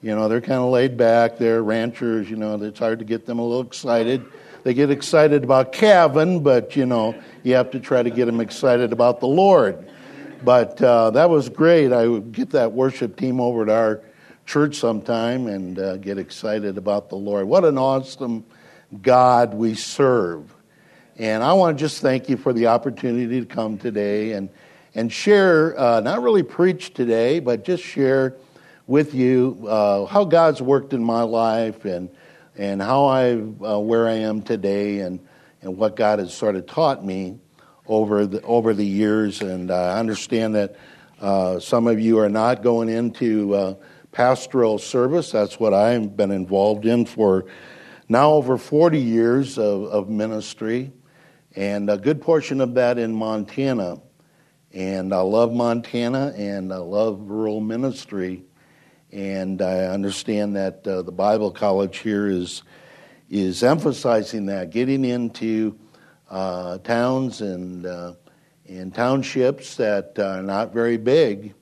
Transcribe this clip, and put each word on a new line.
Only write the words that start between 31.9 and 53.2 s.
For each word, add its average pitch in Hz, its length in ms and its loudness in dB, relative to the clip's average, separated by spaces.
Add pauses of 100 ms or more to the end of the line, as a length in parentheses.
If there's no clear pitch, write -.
and 98 240 -6
how 131 240 2
I, 131 300 2
uh, 107 440 -6
where 113 300 2
I 113 60 0
am 110 260 -4
today 101 580 -2
and, 90 220 -8 (400)
and 92 160 -10
what 107 180 -2
God 107 240 2
has 90 140 -8
sort 104 240 -2
of 92 80 -8
taught 139 400 -2
me 95 340 -8 (480)
over 107 380 0
the, 98 160 -6
over 113 320 0
the 104 120 -2
years. 104 560 0
And 92 300 -6
I 90 280 -2
understand 113 560 -4
that, 101 200 -2 (460)
uh, 95 380 0
some 117 280 0
of 113 100 2
you 113 220 4
are 107 80 4
not 110 340 0
going 113 280 0
into, 113 640 -2
uh, 98 200 -2 (360)
pastoral 123 680 0
service. 131 520 -2
That's 104 300 -2
what 107 120 2
I've 107 440 2
been 101 140 0
involved 98 540 0
in 117 200 2
for 95 400 2 (640)
now 143 240 4
over 131 240 2
forty 156 420 2
years 120 580 2
of, 104 260 0
of 101 260 -4
ministry, 110 840 -6 (640)
and 101 340 -4
a 104 80 2
good 135 240 -2
portion 147 380 0
of 123 140 -2
that 123 240 2
in 113 160 -4
Montana. 110 880 -4 (720)